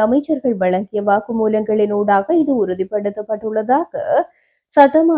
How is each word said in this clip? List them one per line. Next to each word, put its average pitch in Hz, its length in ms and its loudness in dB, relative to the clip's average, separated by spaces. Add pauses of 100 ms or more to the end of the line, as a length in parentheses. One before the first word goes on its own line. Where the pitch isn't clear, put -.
அமைச்சர்கள் 262 520 0
வழங்கிய 185 460 -2
வாக்குமூலங்களின் 214 920 0
ஊடாக 202 440 0
இது 294 200 2
உறுதிப்படுத்தப்பட்டுள்ளதாக 214 1400 -4 (840)
சட்டமா 311 420 4